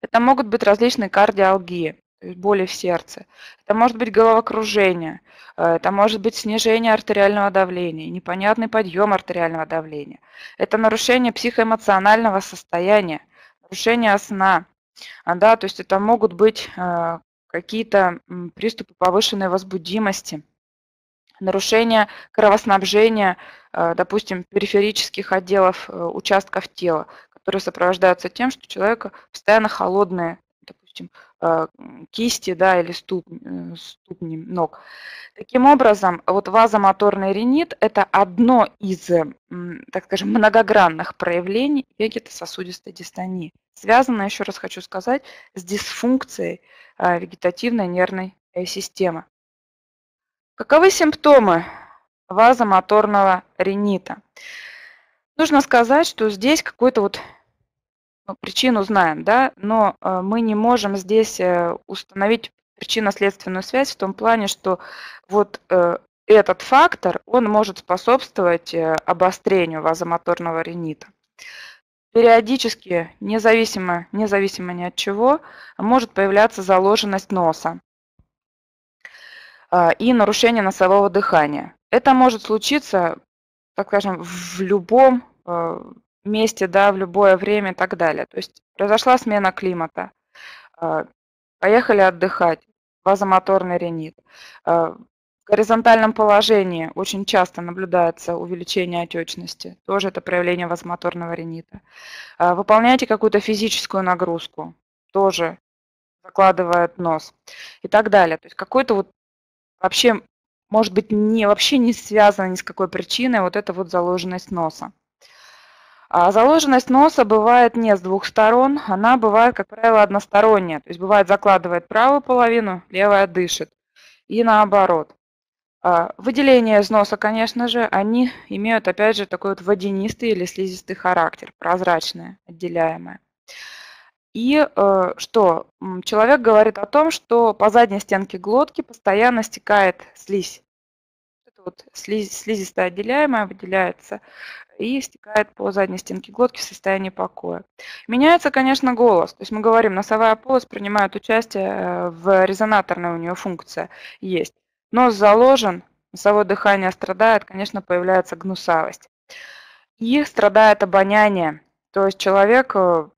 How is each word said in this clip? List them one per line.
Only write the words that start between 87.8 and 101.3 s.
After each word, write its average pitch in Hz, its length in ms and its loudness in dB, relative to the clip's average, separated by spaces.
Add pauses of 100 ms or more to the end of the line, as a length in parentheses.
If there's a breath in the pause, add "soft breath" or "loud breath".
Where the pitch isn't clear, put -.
далее. 165 280 -2
То - 120 -14
есть - 240 -16 (140)
произошла 214 420 2
смена 202 340 -2
климата, 180 600 -8 (720 loud breath)
э, 160 240 -4 (540)
поехали 214 420 2
отдыхать, 175 680 0 (360)
вазомоторный 190 720 0
ринит. 165 400 -8 (480 loud breath)
Э, 165 300 0
в - 520 -20
горизонтальном 220 640 2
положении 208 840 2
очень 196 300 -8
часто 180 360 -2
наблюдается 175 760 -4
увеличение 175 680 -6
отечности, 170 800 -14
тоже 196 220 -4
это 190 140 -8
проявление 175 460 -4
вазомоторного 175 640 -8